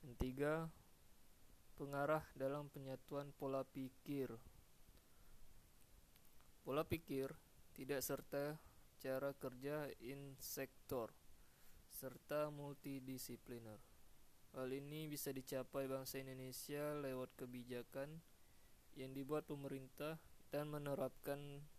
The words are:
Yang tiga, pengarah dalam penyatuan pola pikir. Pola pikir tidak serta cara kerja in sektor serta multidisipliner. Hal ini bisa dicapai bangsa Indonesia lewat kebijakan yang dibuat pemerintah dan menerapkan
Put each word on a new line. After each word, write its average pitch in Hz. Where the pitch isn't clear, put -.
Yang 123
tiga, 135
pengarah 143
dalam 139
penyatuan 143
pola 135
pikir. 135
Pola 143
pikir 139
tidak 135
serta 143
cara 135
kerja 139
in 139
sektor -
serta 147
multidisipliner. 131
Hal 131
ini 147
bisa 147
dicapai 135
bangsa 135
Indonesia 139
lewat 131
kebijakan 127
yang 131
dibuat 139
pemerintah 139
dan 147
menerapkan 143